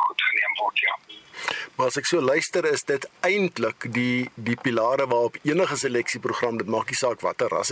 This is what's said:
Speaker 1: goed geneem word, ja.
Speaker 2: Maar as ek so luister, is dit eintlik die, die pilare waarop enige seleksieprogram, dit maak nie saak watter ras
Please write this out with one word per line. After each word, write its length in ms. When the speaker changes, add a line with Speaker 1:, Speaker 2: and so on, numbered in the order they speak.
Speaker 1:
goed 220
geneem 340
word, 160
ja. 160
Speaker 2:
Maar 100
as 140
ek 80
so 120
luister, 520
is 160
dit 200
eintlik 720
die, 420
die 220
pilare 500
waarop 360
enige 340
seleksieprogram, 800
dit 160
maak 160
nie 80
saak 240
watter 320
ras 200